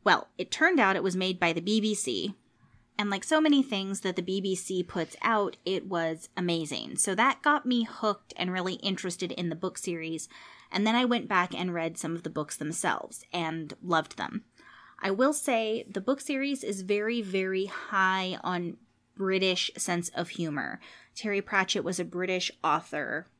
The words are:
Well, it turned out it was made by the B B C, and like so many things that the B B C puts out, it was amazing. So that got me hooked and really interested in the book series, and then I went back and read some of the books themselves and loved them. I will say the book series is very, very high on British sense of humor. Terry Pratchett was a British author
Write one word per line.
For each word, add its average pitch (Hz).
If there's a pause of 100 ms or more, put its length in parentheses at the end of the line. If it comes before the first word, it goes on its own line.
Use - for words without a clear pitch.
Well, 180 (100)
it -
turned 330
out 190
it 160
was 185
made 185
by 170
the 165
B 214
B 214
C, 127 (640)
and 208
like 202
so 311
many 294
things 196
that 185
the -
B 185
B 190
C 180
puts 170
out, 214
it 190
was 165
amazing. 165
So 196
that 247
got 294
me 240
hooked -
and 185
really 185
interested 185
in 175
the 165
book 180
series, 165 (420)
and 208
then 220
I 247
went 233
back 180
and 180
read 165
some 165
of 165
the 160
books 151
themselves -
and 160 (100)
loved 165
them. - (560)
I 196
will 254
say 226
the 196
book 269
series 277
is 196
very, 208
very 190
high 190
on 175 (400)
British 190
sense 175
of 170
humor. - (340)
Terry 202
Pratchett 190
was 180
a 175
British 180 (120)
author 151 (140)